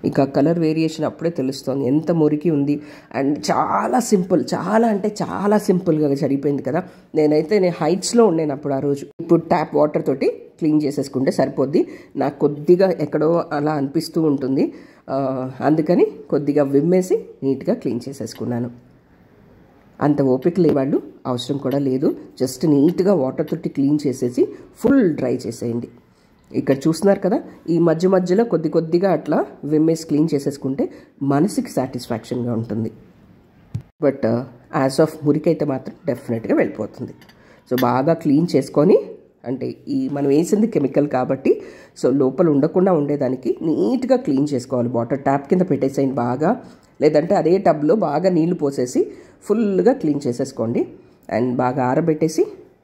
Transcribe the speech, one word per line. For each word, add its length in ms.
ఇక 180
కలర్ 360
వేరియేషన్ 460
అప్పుడే 260
తెలుస్తోంది 560
ఎంత 240
మురికి 400
ఉంది. 320
And 180
చాలా 600
సింపుల్, 460
చాలా 340
అంటే 340
చాలా 360
సింపుల్గా 560
జరిగిపోయింది 480
కదా. 200
నేనైతే, 440
నేను 160
హైట్స్లో 420
ఉండాను 260
అప్పుడు 220
ఆ 40
రోజు. 280
ఇప్పుడు 200
ట్యాప్ 340
వాటర్ 320
తోటి 220
క్లీన్ 240
చేసేసుకుంటే 480
సరిపోద్ది. 580
నాకు 220
కొద్దిగా 520
ఎక్కడో 600
అలా 200
అనిపిస్తూ 500
ఉంటుంది, 520
ఆ, 400
అందుకని 440
కొద్దిగా 580
విమ్మేసి 600
నీట్గా 320
క్లీన్ 340
చేసేసుకున్నాను. 640
అంత 220
ఓపిక 380
లేవాళ్ళు 420
అవసరం 300
కూడా 220
లేదు. 380
just 260
నీట్గా 460
వాటర్ 320
తోటి 220
క్లీన్ 380
చేసేసి 420
ఫుల్ 380
డ్రై 220
చేసేయండి. 420
ఇక్కడ 240
చూస్తున్నారు 300
కదా, 240
ఈ 100
మధ్య 300
మధ్యలో 360
కొద్ది 240
కొద్దిగా 440
అట్లా 340
విమ్మేసి 420
క్లీన్ 280
చేసేసుకుంటే 560
మనసుకి 480
సాటిస్ఫాక్షన్గా 840
ఉంటుంది. 380
But, 380
uh, 280
as 180
of 40
మురికి 240
అయితే 160
మాత్రం 300
డెఫినెట్గా 500
వెళ్ళిపోతుంది. 580
So 80
బాగా 340
క్లీన్ 320
చేసుకొని, 420
అంటే 300
ఈ 200
మనం 200
వేసింది 380
కెమికల్ 420
కాబట్టి, 540
so 100
లోపల 340
ఉండకుండా 440
ఉండేదానికి 680
నీట్గా 540
క్లీన్ 380
చేసుకోవాలి. 340
వాటర్ 320
ట్యాప్ 280
కింద 120
పెట్టేసేయండి 540
బాగా, 500
లేదంటే 320
అదే 240
టబ్లో 360
బాగా 360
నీళ్లు 240
పోసేసి 580
ఫుల్గా 500
క్లీన్ 340
చేసేసుకోండి. 640
And 160
బాగా 300
ఆరబెట్టేసి 600